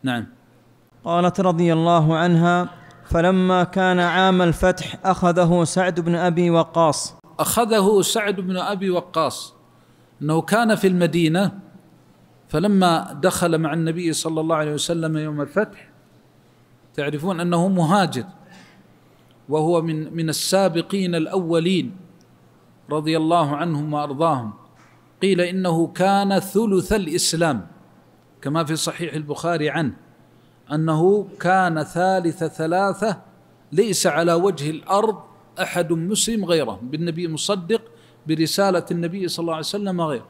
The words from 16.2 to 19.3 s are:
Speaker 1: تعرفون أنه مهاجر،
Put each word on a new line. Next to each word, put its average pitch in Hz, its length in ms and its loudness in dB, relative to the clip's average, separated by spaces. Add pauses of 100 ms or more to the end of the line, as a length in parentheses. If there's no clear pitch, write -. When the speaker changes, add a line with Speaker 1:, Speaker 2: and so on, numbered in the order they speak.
Speaker 1:
تعرفون 151 460 -4
أنه 175 280 0
مهاجر، 180 560 2 (1300)